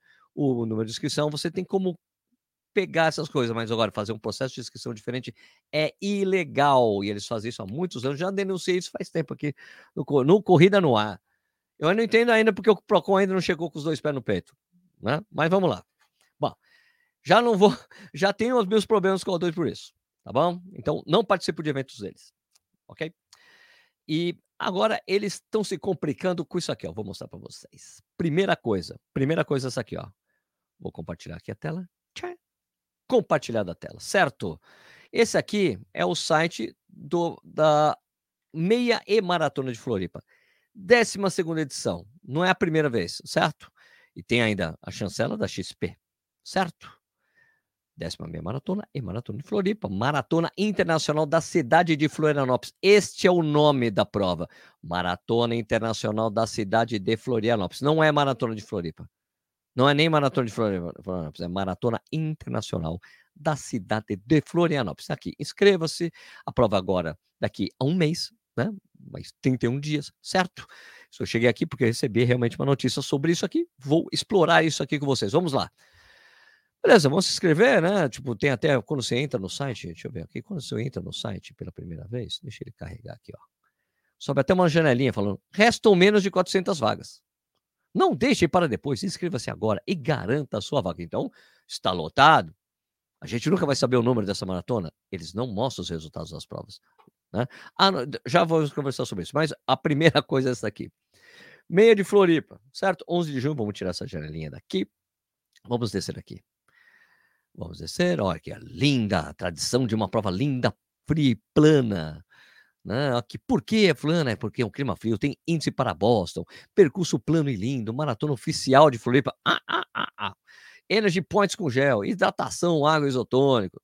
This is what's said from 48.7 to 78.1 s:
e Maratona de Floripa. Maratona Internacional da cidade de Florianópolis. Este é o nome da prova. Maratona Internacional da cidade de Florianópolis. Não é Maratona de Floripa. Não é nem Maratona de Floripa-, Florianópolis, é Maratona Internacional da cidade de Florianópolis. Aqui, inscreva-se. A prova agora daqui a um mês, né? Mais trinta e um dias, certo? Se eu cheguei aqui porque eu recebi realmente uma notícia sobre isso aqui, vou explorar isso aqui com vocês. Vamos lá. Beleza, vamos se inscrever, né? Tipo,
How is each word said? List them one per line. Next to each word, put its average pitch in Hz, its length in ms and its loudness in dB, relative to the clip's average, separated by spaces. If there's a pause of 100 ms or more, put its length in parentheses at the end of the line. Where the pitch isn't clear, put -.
e 139 100 -8
Maratona 107 360 -10
de 143 60 -12
Floripa. 202 440 -2
Maratona 139 680 0
Internacional 165 680 0
da 160 160 2
cidade 165 520 2
de 147 140 2
Florianópolis. 139 720 0
Este 196 440 4
é 180 40 6
o 175 120 4
nome 147 480 4
da 98 160 2
prova. 90 420 -2 (340)
Maratona 90 720 0
Internacional 110 760 -2
da 110 160 0
cidade 113 520 -2
de 101 200 -2
Florianópolis. 113 640 -2
Não 156 200 2
é 156 80 6
Maratona 135 460 0
de 101 60 -10
Floripa. 85 460 -8 (680)
Não 127 120 6
é 143 60 6
nem 151 140 4
Maratona 143 380 2
de 107 60 -8
Floripa-, 95 400 -2 (100)
Florianópolis, 85 380 -8
é 87 80 -6
Maratona 98 520 -4 (120)
Internacional 151 880 -6 (340)
da 151 220 -4
cidade 107 580 -6
de 127 260 2
Florianópolis. 147 720 -2
Aqui, - 280 -8
inscreva-se. 170 720 0 (340)
A - 60 -8
prova 107 260 2
agora 90 400 -2 (220)
daqui 107 380 -4
a 127 60 -2
um 147 80 2
mês, 170 400 -2 (240)
né? 214 160 -2 (380)
Mais - 220 -14 (100)
trinta 127 240 0
e - 20 2
um 131 120 -4
dias, 147 320 -6 (100)
certo? - 420 -4 (460)
Se - 100 -12
eu 101 60 -6
cheguei 117 220 2
aqui - 180 0
porque 139 160 -6
eu 117 60 4
recebi 117 340 0
realmente 123 340 0
uma 139 80 -4
notícia 135 380 0
sobre 143 300 -2
isso 170 120 -4
aqui, 330 320 -4
vou - 360 0
explorar 165 520 2
isso 160 160 -2
aqui 151 160 -4
com 143 100 -4
vocês. 117 260 0
Vamos 165 200 0
lá. 131 160 -2 (1120)
Beleza, 214 280 8
vamos 175 180 0
se - 60 -4
inscrever, 190 500 4
né? 180 260 0
Tipo, 127 280 -8